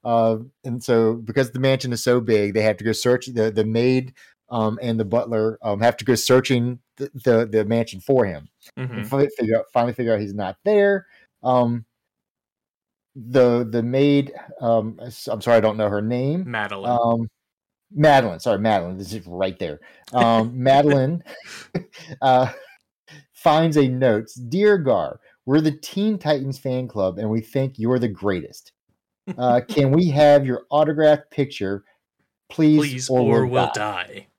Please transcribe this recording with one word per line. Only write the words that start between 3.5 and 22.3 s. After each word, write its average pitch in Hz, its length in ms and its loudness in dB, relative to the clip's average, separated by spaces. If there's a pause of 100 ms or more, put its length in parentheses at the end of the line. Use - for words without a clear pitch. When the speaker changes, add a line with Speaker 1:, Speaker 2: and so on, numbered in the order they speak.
Speaker 1:
maid, 127 480 0 (360)
um, 110 340 -2
and 117 160 -4
the 110 40 -2
butler, 110 600 -2
um, 104 180 -4
have 117 160 2
to - 80 -10
go 131 100 2
searching 123 640 0 (180)
the, 139 120 -10 (160)
the, 117 260 2
the 107 140 2
mansion 113 340 -2
for 127 240 0
him. 78 240 -8 (300)
Speaker 2:
Mm-hmm. 127 220 -10
Speaker 1:
And 104 100 -10
fi-, 139 180 0 (100)
figure 113 200 0
out, - 160 -2
finally 120 200 0
figure 117 200 -2
out 104 80 -2
he's 101 140 -10
not 98 280 -8
there. 202 440 0 (360)
Um, 120 420 0 (1300)
the, 123 540 2
the 117 140 -2
maid, 139 480 2 (300)
um, 113 400 0
s-, 120 260 -16
I'm 107 140 -8
sorry, 117 160 4
I 107 40 6
don't 107 160 0
know 107 120 0
her 104 120 -2
name. 127 480 -4
Speaker 2:
Madeline. 107 520 -4
Speaker 1:
Um, 117 260 0 (640)
Madeline. 135 480 2
Sorry, 104 200 -2
Madeline. 95 380 -2
This 98 160 -12
is 98 120 -12
right 90 320 -6
there. 78 220 -10 (340)
Um, 117 400 2
Speaker 2:
<laughs> 127 100 -8
Speaker 1:
Madeline, 143 600 2 (500)
<laughs> - 480 -14
uh, 131 300 2 (840)